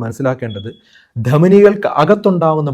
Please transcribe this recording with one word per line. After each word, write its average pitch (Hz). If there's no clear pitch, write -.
മനസ്സിലാക്കേണ്ടത് 117
ധമനികൾക്ക് 196
അകത്തുണ്ടാവുന്ന 170